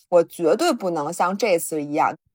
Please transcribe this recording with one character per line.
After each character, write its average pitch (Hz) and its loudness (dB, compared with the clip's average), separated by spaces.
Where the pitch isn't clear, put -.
我 175 6
绝 170 0
对 330 2
不 196 -4
能 156 -4
像 180 -2
这 202 0
次 156 -6
一 147 -8
样， 147 0